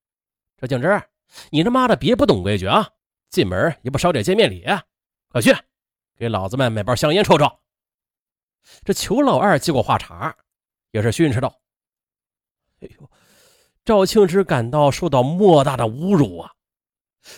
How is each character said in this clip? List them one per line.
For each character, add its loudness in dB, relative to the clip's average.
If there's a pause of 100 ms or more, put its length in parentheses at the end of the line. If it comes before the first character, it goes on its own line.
(560)
”“赵 -10
庆 -2
之， 0 (480)
你 0
他 -2
妈 2
的 0
别 0
不 0
懂 2
规 -2
矩 -6
啊， 0 (420)
进 0
门 -2
也 -10
不 -4
捎 0
点 -2
见 -2
面 2
礼， -14 (640)
快 -6
去 4 (640)
给 -8
老 -6
子 -10
们 0
买 -4
包 -4
香 -2
烟 2
抽 4
抽。” 0 (1300)
这 -2
裘 -2
老 2
二 2
接 -2
过 0
话 -2
茬， -10 (540)
也 -4
是 0
训 0
斥 -2
道。 -6 (1200)
哎 -20 (120)
呦， -20 (760)
赵 4
庆 4
之 0
感 -2
到 4
受 -4
到 2
莫 4
大 -2
的 -2
侮 -2
辱 0
啊！ -20 (840)